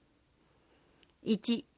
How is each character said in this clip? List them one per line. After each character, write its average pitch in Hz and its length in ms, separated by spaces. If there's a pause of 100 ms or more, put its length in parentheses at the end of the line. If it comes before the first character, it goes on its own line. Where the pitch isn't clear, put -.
(1200)
一、 220 420 (120)